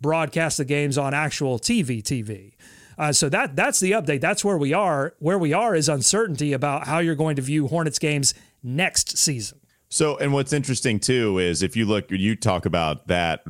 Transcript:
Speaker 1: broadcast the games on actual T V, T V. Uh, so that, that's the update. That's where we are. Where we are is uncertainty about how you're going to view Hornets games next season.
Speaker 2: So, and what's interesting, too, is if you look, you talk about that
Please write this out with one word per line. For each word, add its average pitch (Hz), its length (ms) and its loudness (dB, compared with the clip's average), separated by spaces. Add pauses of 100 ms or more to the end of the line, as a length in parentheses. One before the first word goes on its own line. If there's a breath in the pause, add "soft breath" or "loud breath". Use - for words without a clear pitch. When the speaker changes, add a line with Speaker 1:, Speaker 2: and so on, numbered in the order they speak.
Speaker 1:
broadcast 160 580 0
the 147 60 0
games 143 320 0
on 139 180 0
actual 143 440 -2
T 226 240 0
V, 123 180 -2
T 123 220 -4
V. 104 320 -12 (420 loud breath)
Uh, 151 160 0
so 139 160 2
that, 170 280 0
that's 233 240 2
the 185 100 2
update. 156 300 2
That's 190 240 0
where 196 120 2
we 143 160 2
are. 165 460 0
Where 175 200 0
we 160 140 2
are 208 220 2
is 156 140 2
uncertainty 151 640 0
about 139 340 -2
how 156 140 0
you're 165 160 0
going 156 180 0
to 139 80 -2
view 143 240 0
Hornets 156 320 -2
games 147 360 0 (280 loud breath)
next 143 560 -2
season. 123 400 -2 (320)
Speaker 2:
So, 151 260 0
and 143 160 0
what's 139 200 0
interesting, 131 460 0
too, 110 400 2
is 87 240 0
if 95 140 -2
you 113 100 0
look, 104 240 0
you 95 240 2
talk 95 320 0
about 80 400 0
that 85 440 0